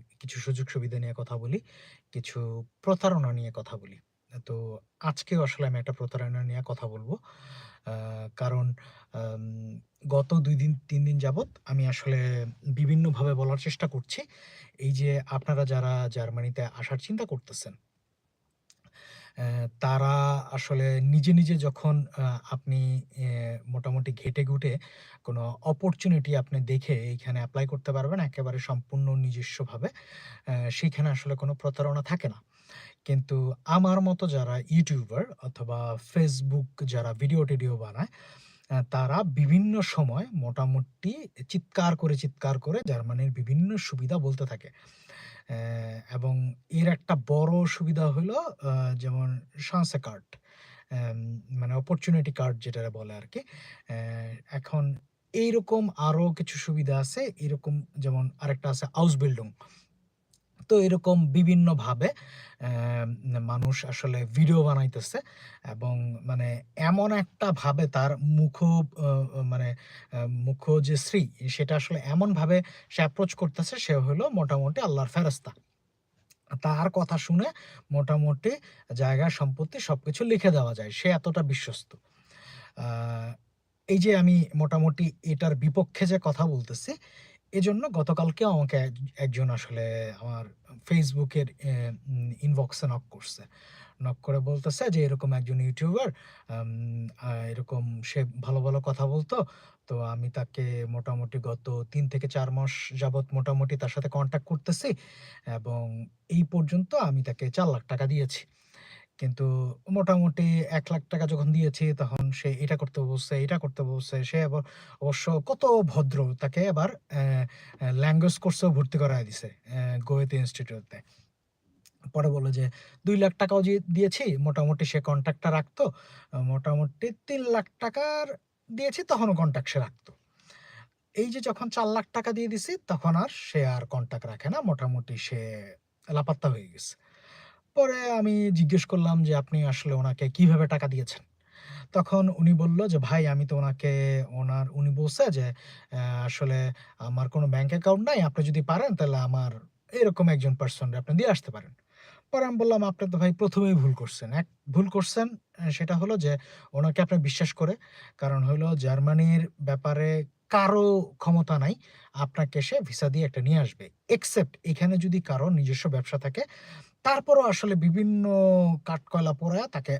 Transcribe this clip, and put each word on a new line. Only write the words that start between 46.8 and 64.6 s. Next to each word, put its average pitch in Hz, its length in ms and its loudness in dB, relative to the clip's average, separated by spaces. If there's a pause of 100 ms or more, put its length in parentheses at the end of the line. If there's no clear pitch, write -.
একটা 170 280 0
বড় 156 500 2
সুবিধা 160 420 0
হলো, 175 320 0
আহ, 131 560 -2
যেমন 127 460 -2 (180)
সানসে 165 400 -2
কার্ড, 104 360 -14 (560)
আম, 117 580 -6
মানে 123 240 -4
অপরচুনিটি 151 580 0
কার্ড 123 320 -4
যেটা 117 260 -6
বলে 110 260 -12
আর 104 160 -18
কি। 247 80 -10
আহ, 113 960 -12 (160)
এখন 139 440 -2 (380)
এইরকম 220 640 0
আরও 160 360 2
কিছু 156 240 -8
সুবিধা 143 400 0
আছে, 196 420 -4
এরকম 147 420 -4 (160)
যেমন 131 320 -2 (100)
আরেকটা 143 300 -4
আছে 135 160 -4
Ausbildung। 135 640 2 (1200)
তো 214 100 8
এরকম 180 480 4
বিভিন্নভাবে, 165 800 4
আহ, 120 1300 -6
মানুষ 123 460 -2
আসলে 127 400 -4
ভিডিও 156 380 4